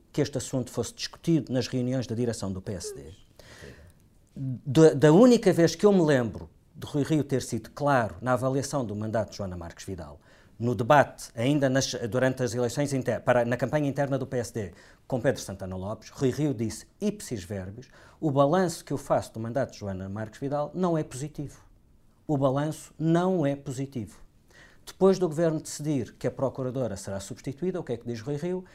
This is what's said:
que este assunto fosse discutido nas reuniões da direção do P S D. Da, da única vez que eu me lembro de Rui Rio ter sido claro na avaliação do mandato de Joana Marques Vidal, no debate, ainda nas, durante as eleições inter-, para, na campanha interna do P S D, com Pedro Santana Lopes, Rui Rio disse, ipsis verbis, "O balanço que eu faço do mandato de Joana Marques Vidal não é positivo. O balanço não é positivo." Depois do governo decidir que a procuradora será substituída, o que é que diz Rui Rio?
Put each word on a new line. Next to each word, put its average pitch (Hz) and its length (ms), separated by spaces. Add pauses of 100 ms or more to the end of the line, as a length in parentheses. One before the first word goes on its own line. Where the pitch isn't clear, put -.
(100)
que - 100
este 139 160
assunto 127 360
fosse 113 200
discutido - 600
nas 123 160
reuniões 127 400
da 113 80
direção 110 360
do 95 80
P 110 120
S 98 200
D. 71 100 (1300)
Da, 135 600
da 151 180
única 226 400
vez 165 240
que - 100
eu 208 60
me 185 100
lembro 127 480 (240)
de 110 140
Rui 143 160
Rio 151 180
ter 135 180
sido - 300
claro 123 500
na 123 120
avaliação 131 520
do 104 120
mandato 107 340
de - 60
Joana 92 200
Marques 85 280
Vidal, 82 340 (400)
no 117 160
debate, 120 640
ainda 135 320
nas, 131 260 (160)
durante 127 320
as 117 100
eleições 123 400
inter-, 123 300
para, 120 220
na 120 120
campanha 139 320
interna 135 300
do 127 80
P 131 120
S 113 140
D, 98 200 (340)
com 131 140
Pedro 131 200
Santana 95 360
Lopes, 98 340
Rui 131 200
Rio 143 220
disse, 110 320 (160)
ipsis 196 440
verbis, 98 440 (320)
"O 160 100
balanço 160 540
que - 80
eu 139 40
faço - 380
do 117 60
mandato 117 320
de - 60
Joana 95 300
Marques 107 320
Vidal 143 340
não 175 220
é 156 80
positivo. 147 560 (640)
O 151 120
balanço 139 600
não 170 460
é 139 100
positivo." 135 640 (680)
Depois 190 320
do 185 80
governo 160 340
decidir 143 580
que - 80
a 123 40
procuradora 127 640
será 98 220
substituída, 160 640
o - 40
que 123 100
é - 20
que - 100
diz 117 140
Rui 143 160
Rio? 180 280 (100)